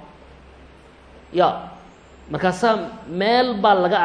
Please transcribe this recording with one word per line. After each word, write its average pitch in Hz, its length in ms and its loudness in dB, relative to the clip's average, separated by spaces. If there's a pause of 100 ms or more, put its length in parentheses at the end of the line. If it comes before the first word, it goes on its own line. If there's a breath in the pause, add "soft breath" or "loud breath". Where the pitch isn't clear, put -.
(1300)
Ya. 113 380 0 (600)
Markaasaa 180 800 -2
meel 226 520 0
baa 208 140 6
laga 185 300 2